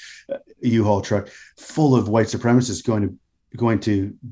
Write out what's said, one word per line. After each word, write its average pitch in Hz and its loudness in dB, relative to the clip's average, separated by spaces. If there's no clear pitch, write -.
uh, - -8
U-Haul 110 2
truck, 101 -4
full 147 2
of 104 2
white 110 2
supremacists 120 0
going 110 0
to, 95 -4
going 113 0
to 101 -2